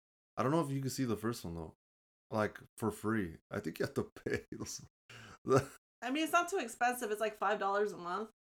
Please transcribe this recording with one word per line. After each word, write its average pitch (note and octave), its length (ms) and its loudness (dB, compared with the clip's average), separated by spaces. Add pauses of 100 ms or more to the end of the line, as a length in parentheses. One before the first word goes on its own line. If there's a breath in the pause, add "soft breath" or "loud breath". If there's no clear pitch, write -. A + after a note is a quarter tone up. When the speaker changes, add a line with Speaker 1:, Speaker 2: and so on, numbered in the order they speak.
(360)
Speaker 1:
I - 60 0
don't B2 100 2
know E3 100 4
if C#3 100 -2
you C#3 80 0
can C3+ 100 -2
see C3+ 140 -2
the A2+ 120 2
first A2+ 280 -4
one, E2+ 100 -6
though. E2 200 -8 (560)
Like, G#2+ 280 0 (200)
for A2 120 2
free. G2+ 460 0 (160)
I G#2 80 -2
think - 180 -4
you - 60 0
have - 100 -4
to G#2+ 120 0 (100)
<laughs> - 120 -18
pay. - 120 0 (1600 loud breath)
Speaker 2:
I A#3+ 80 -4
mean, D4+ 140 2
it's D4+ 80 0
not F4 180 4
too G4 80 0
expensive. A#3+ 540 0
It's, G#3 80 -2
like, G#3+ 180 -2
five G#3 220 2
dollars G3+ 320 2
a E3+ 40 -10
month. F3+ 320 -6 (280)